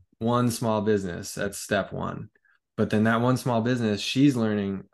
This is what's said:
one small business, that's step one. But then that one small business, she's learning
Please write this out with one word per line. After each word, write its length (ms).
one 320
small 300
business, 540
that's 240
step 340
one. 360
But 140
then 140
that 160
one 160
small 240
business, 400
she's 360
learning 580